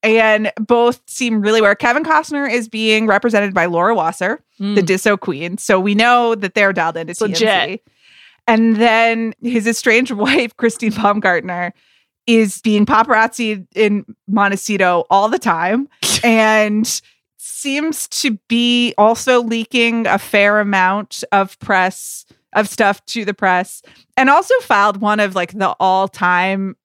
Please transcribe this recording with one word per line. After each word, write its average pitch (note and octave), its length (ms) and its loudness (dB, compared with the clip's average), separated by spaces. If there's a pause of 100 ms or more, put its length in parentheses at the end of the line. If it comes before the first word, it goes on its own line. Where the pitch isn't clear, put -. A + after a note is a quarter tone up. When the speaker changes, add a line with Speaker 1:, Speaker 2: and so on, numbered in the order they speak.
Speaker 1:
And A3 580 2
both A#3+ 460 2
seem A3+ 340 -4
really A3 200 2
aware. G3+ 140 4
Kevin C#4+ 300 0
Costner D4+ 480 -2
is A#3 160 -2
being A3 380 0
represented G3+ 480 2
by F3+ 100 2
Laura F3 300 0
Wasser, F#3+ 480 -4 (180)
Speaker 2:
Mm. G3+ 140 -4
Speaker 1:
the G#3 80 2
Disso F#3+ 360 0
Queen. F3 400 -8
So F#3+ 220 -2
we G3+ 140 0
know A#3 400 2
that G3 200 -8
they're G3 200 2
dialed E3 240 -4
into E3 160 -10 (100)
Speaker 2:
Legit. F#3+ 140 -4
Speaker 1:
T A3 100 2
M F#3+ 220 0
Z. F#3+ 100 -10 (680)
And A3+ 280 4
then A3+ 680 2
his A#3 240 -2
estranged A#3 460 0
<laughs> - 0 -
wife, A#3+ 440 -2
Christine A3+ 360 -2
Baumgartner, F3+ 840 -2 (540)
is A3+ 340 2
being G#3 240 2
paparazzied A3 880 0
in G#3 300 0 (240)
Montecito F#3+ 800 0
all G3 180 2
the B3 120 -2
time G3 480 -2 (180)
Speaker 2:
<laughs> - 180 -2
Speaker 1:
and A3 760 2 (360)
seems D4 720 -6
to A3+ 300 -4 (100)
be A#3+ 500 0
also A#3 440 2
leaking A#3 640 -2
a F#3 120 0
fair G#3 420 2
amount G3 720 0
of G3 260 0
press, - 680 -2 (280)
of G#3+ 160 0
stuff G3+ 380 -2
to A3+ 180 -8
the G3 100 -6
press, F#3 480 -2 (340)
and C4 140 4
also F4+ 300 4
filed G3+ 400 0
one G#3 180 0
of, G3+ 160 0
like, F3 180 -4
the F#3+ 280 -2
all-time F#3+ 1040 0